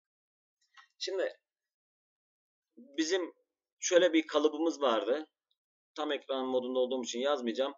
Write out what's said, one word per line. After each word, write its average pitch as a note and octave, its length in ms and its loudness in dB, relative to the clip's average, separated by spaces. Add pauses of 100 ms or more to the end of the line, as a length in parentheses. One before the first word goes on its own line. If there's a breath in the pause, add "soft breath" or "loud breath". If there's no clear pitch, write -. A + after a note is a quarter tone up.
(1000 loud breath)
Şimdi F3+ 380 -6 (1400)
bizim E3 560 -4 (460)
şöyle F3 340 4
bir D#3+ 140 2
kalıbımız D3+ 540 0
vardı. B2 460 0 (680)
Tam D3+ 160 -4
ekran C3+ 340 -4
modunda B2+ 340 -2
olduğum B2+ 240 0
için A#2+ 160 -6
yazmayacağım. C3 580 0